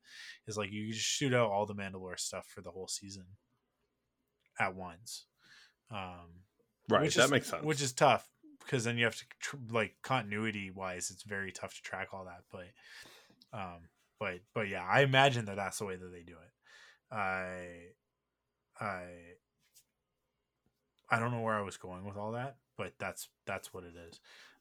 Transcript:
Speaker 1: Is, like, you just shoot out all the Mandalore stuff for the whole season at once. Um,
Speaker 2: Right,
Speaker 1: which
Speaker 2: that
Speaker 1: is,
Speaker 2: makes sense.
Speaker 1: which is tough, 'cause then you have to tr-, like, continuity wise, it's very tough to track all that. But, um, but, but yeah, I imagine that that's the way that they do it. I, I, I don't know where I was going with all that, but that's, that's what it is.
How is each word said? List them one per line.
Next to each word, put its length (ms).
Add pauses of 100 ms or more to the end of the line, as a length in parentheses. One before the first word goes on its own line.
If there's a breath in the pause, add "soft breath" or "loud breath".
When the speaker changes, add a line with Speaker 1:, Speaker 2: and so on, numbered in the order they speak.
(460 loud breath)
Speaker 1:
Is, 120
like, 120
you 220
just 140
shoot 260
out 180
all 140
the 100
Mandalore 460
stuff 260
for 140
the 100
whole 180
season 360 (1400)
at 140
once. 500 (640 soft breath)
Um, 540 (460)
Speaker 2:
Right, 100
Speaker 1:
which 140
Speaker 2:
that 100
Speaker 1:
is, 60
Speaker 2:
makes 180
sense. 160
Speaker 1:
which 160
is 140
tough, 340 (400)
'cause 160
then 140
you 60
have 120
to 80 (160)
tr-, 160 (140)
like, 320
continuity 680
wise, 400
it's 120
very 280
tough 240
to 80
track 300
all 140
that. 240
But, 1080
um, 300 (320)
but, 200 (140)
but 140
yeah, 160
I 160
imagine 460
that 100
that's 220
the 80
way 100
that 160
they 100
do 120
it. 800
I, 800 (840)
I, 260 (2000)
I 100
don't 120
know 100
where 140
I 80
was 160
going 260
with 120
all 160
that, 240 (220)
but 200
that's, 300 (180)
that's 280
what 100
it 100 (140)
is. 120 (400 soft breath)